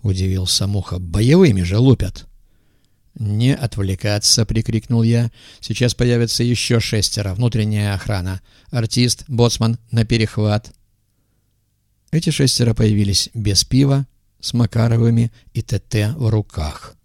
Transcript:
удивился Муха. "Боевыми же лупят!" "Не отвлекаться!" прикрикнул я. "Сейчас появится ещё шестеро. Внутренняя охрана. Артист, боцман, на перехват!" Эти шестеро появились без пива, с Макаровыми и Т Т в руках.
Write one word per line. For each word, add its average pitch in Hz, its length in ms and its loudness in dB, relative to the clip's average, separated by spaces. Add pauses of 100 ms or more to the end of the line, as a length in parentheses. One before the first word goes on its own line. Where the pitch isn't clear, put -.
удивился 92 640 -2
Муха. 98 320 -4
"Боевыми 104 640 4
же 87 160 0
лупят!" 120 480 2 (920)
"Не 110 380 0
отвлекаться!" 104 920 -2
прикрикнул 113 580 0
я. 117 280 2 (280)
"Сейчас 120 340 -2
появится 120 500 0
ещё 120 360 0
шестеро. 104 540 -2
Внутренняя 107 600 0
охрана. 92 480 -4 (300)
Артист, 120 560 -2
боцман, 117 500 0 (140)
на 113 140 2
перехват!" 107 680 -2 (1400)
Эти 165 180 0
шестеро 123 440 2
появились 104 600 0
без 101 320 0
пива, 139 420 2 (320)
с - 140 -10
Макаровыми 117 800 2 (220)
и 120 80 -6
Т 104 180 -4
Т 107 360 -2
в 131 140 -2
руках. - 760 -6